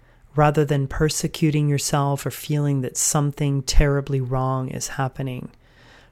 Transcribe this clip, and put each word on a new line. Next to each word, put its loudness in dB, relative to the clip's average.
Rather 4
than 0
persecuting 0
yourself 0
or -4
feeling -2
that -6
something 0
terribly 4
wrong -2
is -8
happening, -6